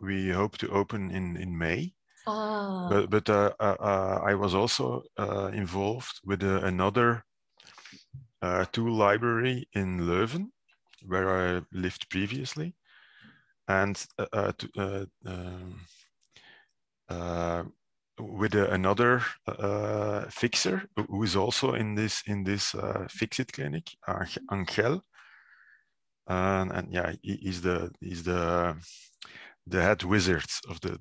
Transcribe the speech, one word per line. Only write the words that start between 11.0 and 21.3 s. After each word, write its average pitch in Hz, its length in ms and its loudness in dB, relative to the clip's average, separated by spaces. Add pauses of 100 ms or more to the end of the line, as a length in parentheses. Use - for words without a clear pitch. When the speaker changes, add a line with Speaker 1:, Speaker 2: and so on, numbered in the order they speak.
Speaker 1:
where 95 240 2 (280)
I 90 40 -2 (100)
lived 92 380 -6
previously, 131 640 -4 (920)
and, 98 360 0 (140)
uh, 101 160 -2
uh, 101 240 2
to, - 200 -10
uh, 98 280 -4 (240)
um, 90 520 -10 (1300)
uh, 85 540 -2 (540)
with, 104 380 0
uh, 101 140 6
another, 101 520 4 (240)
uh, 104 840 -2
fixer - 680 0
who, 104 80 0
who 98 200 -2
is 92 120 0